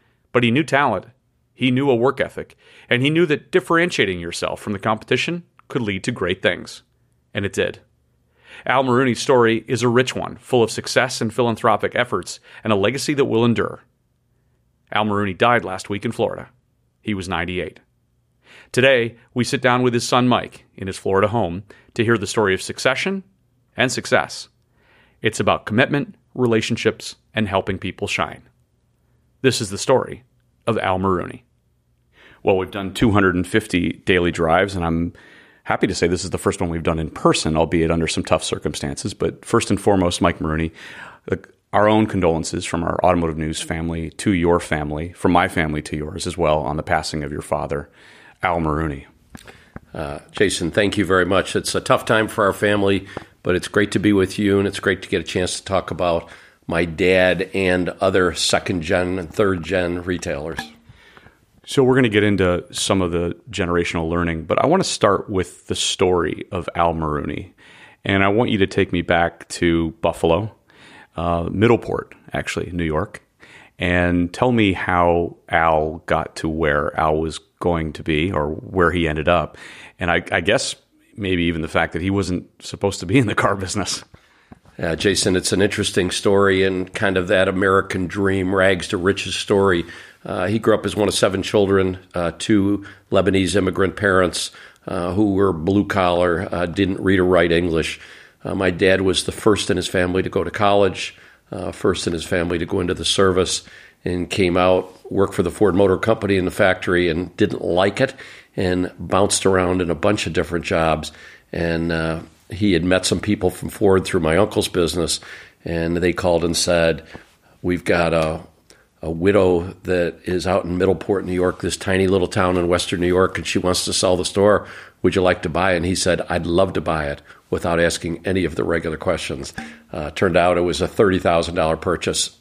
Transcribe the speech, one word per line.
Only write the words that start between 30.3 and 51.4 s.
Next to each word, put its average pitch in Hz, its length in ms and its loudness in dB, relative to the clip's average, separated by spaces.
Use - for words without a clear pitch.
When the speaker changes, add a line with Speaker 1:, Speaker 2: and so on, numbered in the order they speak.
Speaker 1:
of - 120 0
Al 92 200 -2
Marooney. 92 440 -2
Well, 101 140 4
we've 92 120 -4
done 95 220 -8
two 113 200 2
hundred 95 220 4
and 90 120 0
fifty 92 460 0
daily 87 260 2
drives, 85 460 2
and 85 80 -2
I'm 82 300 -2
happy - 220 -2
to 92 80 0
say - 120 0
this 87 180 0
is 90 60 -8
the 90 80 -4
first - 220 -2
one 87 100 -2
we've 82 120 -4
done 82 180 0
in 78 100 -6
person, 82 460 0
albeit 80 340 2
under 82 180 0
some 90 160 -4
tough - 200 0
circumstances. 76 680 -6
But - 300 -6
first - 260 0
and 98 100 0
foremost, 92 400 2
Mike 87 180 0
Marooney, 80 340 -4
uh, 95 60 -2
our 104 160 4
own 107 180 4
condolences 87 580 0
from 85 200 -4
our 82 200 -2
Automotive 82 340 2
News 78 220 -4
family 82 500 -6
to - 220 -2
your 85 280 4
family, 76 520 -6
from - 200 0
my 90 160 4
family 76 340 -2
to - 140 -8
yours 78 300 -8
as 85 100 -6
well, 78 240 2
on 73 160 -4
the 78 80 -4
passing 78 400 -4
of 71 80 -8
your 78 100 -8
father, 73 480 -6
Al 87 160 0
Marooney. 76 460 -2
Speaker 2:
Uh, 73 280 -10
Jason, 90 400 0
thank 98 260 0
you 101 80 0
very 90 220 2
much. 92 280 0